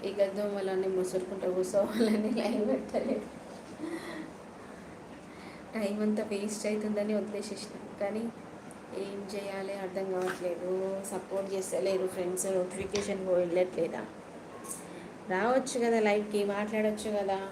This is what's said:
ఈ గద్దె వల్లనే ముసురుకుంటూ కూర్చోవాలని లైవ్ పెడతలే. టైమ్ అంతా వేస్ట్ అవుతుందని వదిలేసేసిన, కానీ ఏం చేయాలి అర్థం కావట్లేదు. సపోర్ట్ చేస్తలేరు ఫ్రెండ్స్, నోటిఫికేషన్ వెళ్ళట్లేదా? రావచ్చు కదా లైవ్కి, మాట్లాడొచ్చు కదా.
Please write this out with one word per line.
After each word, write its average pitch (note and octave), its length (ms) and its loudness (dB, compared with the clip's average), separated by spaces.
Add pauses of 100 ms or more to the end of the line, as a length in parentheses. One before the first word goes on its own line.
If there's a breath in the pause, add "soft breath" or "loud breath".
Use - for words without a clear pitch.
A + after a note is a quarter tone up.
ఈ G3+ 120 -2
గద్దె G3 260 4 (120)
వల్లనే F#3+ 400 0
ముసురుకుంటూ F#3 600 0
కూర్చోవాలని G#3+ 720 4 (100)
లైవ్ G#3 300 2
పెడతలే. - 460 2 (2500 loud breath)
టైమ్ G#3 320 0
అంతా G#3+ 160 4 (100)
వేస్ట్ G#3 380 -2
అవుతుందని G#3+ 480 2
వదిలేసేసిన, G3+ 580 -4 (240)
కానీ G#3 240 0 (800)
ఏం G3+ 140 -6 (160)
చేయాలి G3 400 -4 (100)
అర్థం F#3+ 300 -2
కావట్లేదు. F#3 580 0 (400)
సపోర్ట్ G3 420 -2
చేస్తలేరు F#3 600 2
ఫ్రెండ్స్, F#3 320 0 (120)
నోటిఫికేషన్ F#3+ 720 0
వెళ్ళట్లేదా? F3 720 4 (1300 loud breath)
రావచ్చు B3 440 4 (100)
కదా A#3 120 6 (120)
లైవ్కి, G#3 300 2 (140)
మాట్లాడొచ్చు G#3+ 640 0
కదా. G3 220 2 (120)